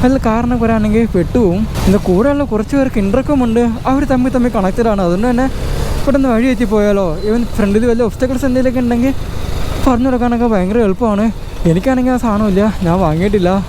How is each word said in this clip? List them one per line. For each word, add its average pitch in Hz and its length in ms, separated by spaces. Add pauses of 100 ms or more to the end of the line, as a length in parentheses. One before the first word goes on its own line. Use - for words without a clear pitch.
അതിൽ 262 140 (100)
കാരണവരാണെങ്കിൽ 226 760 (100)
പെട്ടുപോകും. 185 480 (220)
പിന്നെ 196 240
കൂടെയുള്ള 277 440
കുറച്ച് 214 260
പേർക്ക് 262 260
ഇൻ്റർകോം 262 420
ഉണ്ട്, 233 160 (300)
അവർ 269 100 (100)
തമ്മിൽ 254 240
തമ്മിൽ 240 200
കണക്റ്റഡ് 214 380
ആണ്. 196 140
അതുകൊണ്ട് 190 240
തന്നെ 247 140 (580)
പെട്ടെന്ന് 269 300
വഴി 226 200
എത്തി 233 200
പോയാലോ, 208 320 (220)
even 233 160 (140)
ഫ്രണ്ടിൽ 202 340
വല്ല 233 160
ഒബ്സ്റ്റക്കിൾസ് 262 420
എന്തെങ്കിലുമൊക്കെ 254 360
ഉണ്ടെങ്കിൽ 240 280 (720)
പറഞ്ഞു 254 240
കൊടുക്കാനൊക്കെ 240 440
ഭയങ്കര 196 340
എളുപ്പമാണ്. 208 380 (460)
എനിക്കാണെങ്കിൽ 254 440
ആ - 100
സാധനമില്ല, 202 380 (220)
ഞാൻ 170 200
വാങ്ങിയിട്ടില്ല. 175 440 (200)